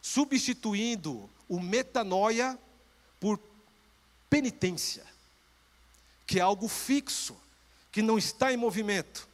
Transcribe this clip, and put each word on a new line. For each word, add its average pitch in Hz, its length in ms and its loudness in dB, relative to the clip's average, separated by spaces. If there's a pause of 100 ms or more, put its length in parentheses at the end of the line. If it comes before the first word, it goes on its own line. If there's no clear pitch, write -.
substituindo 220 1300 -2 (180)
o 175 120 -4
metanoia 226 1000 0 (600)
por 208 200 0 (880)
penitência, 226 760 0 (1200)
que 185 120 2
é - 20 4
algo 196 260 2
fixo, - 680 -2 (560)
que 214 100 0
não 220 160 4
está 262 340 2
em 247 60 0
movimento. 208 760 -2